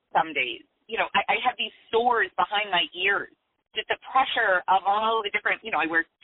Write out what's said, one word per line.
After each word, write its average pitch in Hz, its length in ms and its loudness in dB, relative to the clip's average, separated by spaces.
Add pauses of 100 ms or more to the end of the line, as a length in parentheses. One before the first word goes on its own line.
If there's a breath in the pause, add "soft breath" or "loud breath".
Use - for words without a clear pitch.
(140)
some 160 200 0
days." 123 280 -4 (240)
You 208 160 -4
know, 165 160 -2
I, 196 160 0
I - 80 2
have 247 160 -2
these 220 160 -8 (160)
sores 226 480 2
behind 202 320 -2
my 170 240 0
ears. 185 400 -2 (400)
Just - 180 -8
the - 160 -2
pressure 220 640 2
of 190 140 4
all 220 340 2
the 202 140 -6
different, 196 260 -2
you - 80 -14
know, 156 140 -2
I - 20 0
wear 165 240 0 (160)